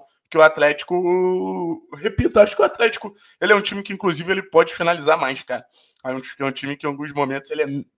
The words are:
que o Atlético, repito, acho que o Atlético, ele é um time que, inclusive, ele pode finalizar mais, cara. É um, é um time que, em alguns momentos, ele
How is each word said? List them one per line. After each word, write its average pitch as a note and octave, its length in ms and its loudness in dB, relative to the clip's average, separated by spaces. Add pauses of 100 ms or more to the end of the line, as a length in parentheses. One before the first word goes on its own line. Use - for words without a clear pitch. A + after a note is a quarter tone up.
(300)
que D#3+ 80 -2
o D#3+ 40 8
Atlético, F3+ 1500 2
repito, G#3 440 0
acho G#3 140 6
que - 80 -2
o - 40 6
Atlético, A3+ 500 -2 (240)
ele G3+ 140 4
é - 20 8
um G3 60 2
time G3+ 200 -6
que, G3 120 -10
inclusive, E3+ 360 -4
ele F#3+ 120 0
pode E3 340 2
finalizar E3 420 0
mais, C3 240 -4
cara. A#2+ 240 -8 (380)
É C3 100 -6
um, C3 60 -6 (200)
é C#3 40 -4
um C3+ 80 -2
time C#3 240 -8
que, C#3+ 100 -14
em D3 40 -2
alguns C#3+ 240 -10
momentos, C#3 360 -4
ele C#3+ 360 -4 (120)